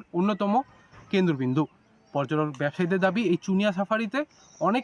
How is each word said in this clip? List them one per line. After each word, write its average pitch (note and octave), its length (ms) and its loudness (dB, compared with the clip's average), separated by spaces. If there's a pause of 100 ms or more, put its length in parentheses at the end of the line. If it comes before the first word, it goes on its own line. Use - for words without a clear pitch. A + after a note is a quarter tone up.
(140)
অন্যতম G3+ 480 0 (500)
কেন্দ্রবিন্দু। D3 560 2 (460)
পর্যটক D3+ 440 0
ব্যবসায়ীদের E3+ 420 -2
দাবি, F#3+ 220 2
এই F3 200 2
চুনিয়া G3 300 0
সাফারিতে A3 540 -2 (340)
অনেক G#3 240 0